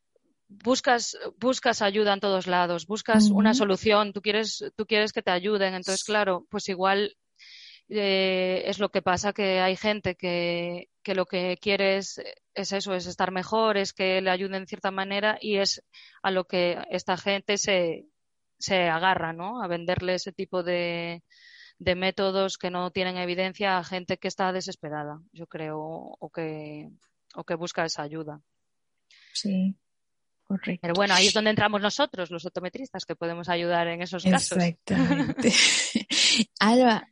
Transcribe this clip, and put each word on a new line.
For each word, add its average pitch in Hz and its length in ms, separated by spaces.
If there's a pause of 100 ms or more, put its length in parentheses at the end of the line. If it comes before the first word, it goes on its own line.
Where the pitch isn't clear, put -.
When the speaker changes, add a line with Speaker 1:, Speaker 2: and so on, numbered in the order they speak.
(480)
Speaker 1:
buscas, 240 680 (220)
buscas 240 440
ayuda 202 300
en 196 80
todos 190 260
lados, 175 400
buscas 214 440
una 202 200
Speaker 2:
Ujú. 247 80
Speaker 1:
solución, 208 540
tú 202 100
quieres, 208 420 (120)
tú 214 100
quieres 214 260
que 220 100
te 202 80
ayuden. 190 440
Entonces, 190 300
claro, 196 460
pues 208 180
igual, 196 480 (720)
eh, 190 800
es 196 120
lo 202 120
que 190 120
pasa, 190 300
que 190 280
hay 185 160
gente 208 400
que, 175 720 (140)
que 196 120
lo 185 120
que 180 340
quiere 196 380
es, - 220 (340)
es 196 180
eso, 196 220
es 180 120
estar 185 240
mejor, 208 460
es 196 160
que 185 280
le 190 100
ayuden 190 320
en 185 40
cierta 208 240
manera, 196 500
y 208 160
es 196 260 (400)
a 196 80
lo 185 140
que 175 340 (120)
esta 180 260
gente 196 420
se, 180 480 (520)
se 180 300
agarra, 165 440
¿no? 202 300
A 185 60
venderle 175 460
ese 180 180
tipo 185 300
de, 170 600 (560)
de 180 160
métodos 190 640
que 180 120
no 180 200
tienen 185 280
evidencia 185 600
a 170 60
gente 180 320
que 196 120
está 185 240
desesperada, 156 680 (120)
yo 165 140
creo, 156 320
o 160 520
que, 151 600 (440)
o 170 100
que 175 100
busca 170 300
esa 160 180
ayuda. 151 380 (920)
Speaker 2:
Sí, 190 440 (680)
correcto. - 360
Speaker 1:
Pero 170 140
bueno, 196 200
ahí 185 120
es 196 80
donde 214 160
entramos 208 320
nosotros, 196 480
los 170 160
optometristas, 180 580
que 165 100
podemos 170 360
ayudar 170 380
en 170 120
esos 175 240
casos. 180 320
Speaker 2:
Exactamente. 180 960
Speaker 1:
<laughs> - 560 (240)
Speaker 2:
<laughs> - 260
Alba, 233 540